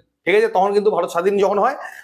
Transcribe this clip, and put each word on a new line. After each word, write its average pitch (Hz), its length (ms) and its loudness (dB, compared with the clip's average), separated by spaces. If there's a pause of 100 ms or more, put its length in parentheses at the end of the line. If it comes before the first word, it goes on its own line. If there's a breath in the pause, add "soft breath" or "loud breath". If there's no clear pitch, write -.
(260)
ঠিক 180 100 2
আছে, 220 120 2
তখন 196 260 0
কিন্তু 208 180 2
ভারত 175 180 -2
স্বাধীন 185 280 -2
যখন 196 220 0
হয় 247 160 0 (280 loud breath)